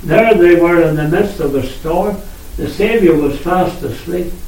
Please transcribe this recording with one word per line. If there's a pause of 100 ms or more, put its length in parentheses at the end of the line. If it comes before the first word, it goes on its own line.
There
they
were
in
the
midst
of
a
storm. (380)
The
Saviour
was
fast
asleep. (160)